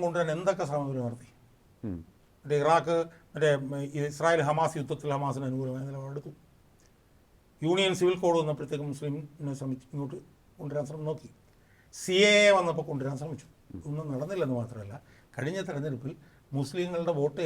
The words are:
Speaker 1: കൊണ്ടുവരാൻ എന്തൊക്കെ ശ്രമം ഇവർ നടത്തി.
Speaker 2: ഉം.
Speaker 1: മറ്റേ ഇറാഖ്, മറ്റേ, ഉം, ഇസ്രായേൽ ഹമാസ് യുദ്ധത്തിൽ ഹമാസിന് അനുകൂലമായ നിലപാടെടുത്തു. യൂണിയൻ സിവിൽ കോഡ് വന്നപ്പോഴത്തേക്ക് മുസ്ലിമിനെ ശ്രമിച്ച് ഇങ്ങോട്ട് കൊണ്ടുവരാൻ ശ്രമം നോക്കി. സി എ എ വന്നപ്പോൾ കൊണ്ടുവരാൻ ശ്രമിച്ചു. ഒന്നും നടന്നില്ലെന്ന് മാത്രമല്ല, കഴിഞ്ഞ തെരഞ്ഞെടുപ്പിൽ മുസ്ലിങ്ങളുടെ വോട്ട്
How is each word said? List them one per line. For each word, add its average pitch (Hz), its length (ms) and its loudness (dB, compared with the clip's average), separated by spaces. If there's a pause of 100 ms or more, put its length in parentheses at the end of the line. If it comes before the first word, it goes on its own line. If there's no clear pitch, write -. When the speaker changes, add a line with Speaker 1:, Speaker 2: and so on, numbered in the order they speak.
Speaker 1:
കൊണ്ടുവരാൻ 170 320 2
എന്തൊക്കെ 185 340 0
ശ്രമം 143 220 -2
ഇവർ 131 140 -4
നടത്തി. 120 240 -10 (580)
Speaker 2:
ഉം. 90 100 -4 (440)
Speaker 1:
മറ്റേ 147 220 0
ഇറാഖ്, 165 320 4 (380)
മറ്റേ, 151 160 4 (120)
ഉം, 135 120 -6 (340)
ഇസ്രായേൽ 160 400 2
ഹമാസ് 156 320 2
യുദ്ധത്തിൽ 143 360 -4
ഹമാസിന് 139 340 -4
അനുകൂലമായ 131 400 -4
നിലപാടെടുത്തു. 139 420 -10 (1300)
യൂണിയൻ 185 340 4
സിവിൽ 180 240 4
കോഡ് 170 180 6
വന്നപ്പോഴത്തേക്ക് 151 500 -4
മുസ്ലിമിനെ 143 680 -6
ശ്രമിച്ച് 131 340 -6
ഇങ്ങോട്ട് 139 240 -6 (400)
കൊണ്ടുവരാൻ 143 320 -4
ശ്രമം 156 200 -8
നോക്കി. 147 200 -8 (720)
സി 185 140 0 (140)
എ 208 40 8 (140)
എ - 100 10
വന്നപ്പോൾ 165 320 0
കൊണ്ടുവരാൻ 135 320 -2
ശ്രമിച്ചു. 160 240 -8 (420)
ഒന്നും 151 240 -6
നടന്നില്ലെന്ന് 147 460 -2
മാത്രമല്ല, 110 360 -8 (420)
കഴിഞ്ഞ 151 300 -2
തെരഞ്ഞെടുപ്പിൽ 139 460 -4 (440)
മുസ്ലിങ്ങളുടെ 175 640 -2
വോട്ട് 147 280 0